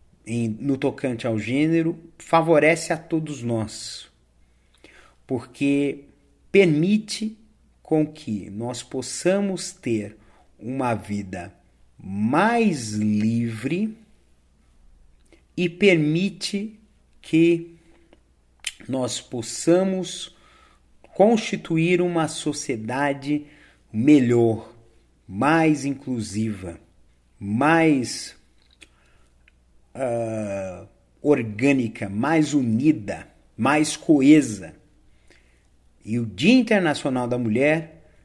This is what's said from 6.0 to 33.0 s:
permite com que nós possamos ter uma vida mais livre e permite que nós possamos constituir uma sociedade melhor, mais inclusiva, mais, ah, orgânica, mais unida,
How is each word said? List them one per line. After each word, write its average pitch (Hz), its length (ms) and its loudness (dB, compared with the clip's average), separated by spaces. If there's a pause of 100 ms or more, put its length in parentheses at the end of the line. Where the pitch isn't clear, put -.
permite 196 880 2 (440)
com 156 240 0
que 107 440 -8
nós 117 340 -10
possamos 185 880 -4
ter 107 460 -6 (400)
uma 123 360 -4
vida 95 600 -8 (440)
mais 139 960 0
livre 117 1040 -2 (1600)
e 180 120 -2
permite 185 1120 0 (420)
que 170 540 2 (1120)
nós 123 320 -4
possamos 175 1160 -2 (800)
constituir 180 800 2
uma 170 280 0
sociedade 139 1200 -4 (440)
melhor, 120 800 4 (560)
mais 143 560 2
inclusiva, 110 960 -6 (600)
mais, 139 960 0 (1600)
ah, 107 880 -6 (340)
orgânica, 120 880 0
mais 139 460 0
unida, 113 760 0 (300)